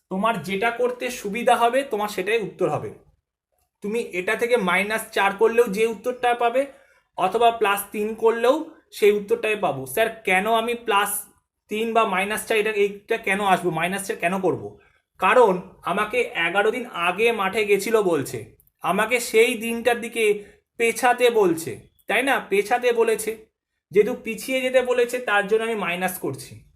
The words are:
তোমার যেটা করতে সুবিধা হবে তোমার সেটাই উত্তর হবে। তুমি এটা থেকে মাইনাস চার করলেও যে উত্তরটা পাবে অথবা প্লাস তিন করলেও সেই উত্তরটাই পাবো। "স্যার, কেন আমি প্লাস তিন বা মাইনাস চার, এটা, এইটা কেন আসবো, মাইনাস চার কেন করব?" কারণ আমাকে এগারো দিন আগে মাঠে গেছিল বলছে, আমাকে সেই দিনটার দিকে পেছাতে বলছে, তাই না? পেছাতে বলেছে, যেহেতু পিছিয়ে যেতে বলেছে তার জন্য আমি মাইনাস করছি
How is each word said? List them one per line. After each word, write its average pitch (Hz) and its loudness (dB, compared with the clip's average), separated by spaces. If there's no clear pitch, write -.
তোমার 196 -2
যেটা 196 -2
করতে 247 -2
সুবিধা 233 0
হবে 240 2
তোমার 214 -4
সেটাই 208 -2
উত্তর 175 -2
হবে। 113 -6
তুমি 214 -4
এটা 185 -4
থেকে 233 0
মাইনাস 196 -2
চার 196 0
করলেও 226 4
যে 214 0
উত্তরটা 240 -2
পাবে 240 0
অথবা 226 2
প্লাস 202 0
তিন 214 -4
করলেও 233 2
সেই 208 4
উত্তরটাই 214 -2
পাবো। 139 -4
"স্যার, - -2
কেন 196 2
আমি 233 0
প্লাস 202 -2
তিন 220 -4
বা 220 4
মাইনাস 202 -4
চার, 226 2
এটা, 214 0
এইটা 202 -2
কেন 202 -2
আসবো, 185 2
মাইনাস 180 -2
চার 220 -6
কেন 190 -2
করব?" 131 -4
কারণ 196 4
আমাকে 208 -2
এগারো 196 0
দিন 240 -4
আগে 180 0
মাঠে 208 -2
গেছিল 208 2
বলছে, 135 -2
আমাকে 196 0
সেই 240 4
দিনটার 233 -2
দিকে 214 0
পেছাতে 233 2
বলছে, 165 0
তাই 208 0
না? 240 0
পেছাতে 240 2
বলেছে, 226 -2
যেহেতু 214 2
পিছিয়ে 240 -4
যেতে 254 2
বলেছে 247 0
তার 202 0
জন্য 220 2
আমি 226 -4
মাইনাস 180 -4
করছি - -10